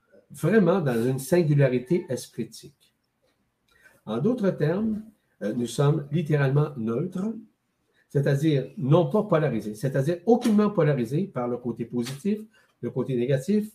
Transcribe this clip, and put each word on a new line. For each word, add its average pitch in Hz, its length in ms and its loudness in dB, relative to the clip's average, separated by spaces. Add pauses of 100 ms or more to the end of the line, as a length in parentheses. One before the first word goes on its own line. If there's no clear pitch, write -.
(300)
vraiment 180 500 4
dans 120 240 0
une 131 160 0
singularité 147 880 2
espritique. - 840 -12 (1080)
En 107 140 -6
d'autres 196 320 0
termes, 202 520 -2 (400)
euh, 104 120 -4
nous 120 140 -2
sommes 147 420 0
littéralement 147 680 2
neutres, 175 580 -4 (760)
c'est-à-dire 143 580 0 (100)
non 160 300 4
pas 208 160 0
polarisés, 120 540 -2
c'est-à-dire 143 500 -2
aucunement 214 440 4
polarisés 147 580 0
par 123 180 -6
le 120 100 -4
côté 120 280 -8
positif, 139 560 -4 (420)
le 120 80 -6
côté 131 240 -4
négatif. 143 600 0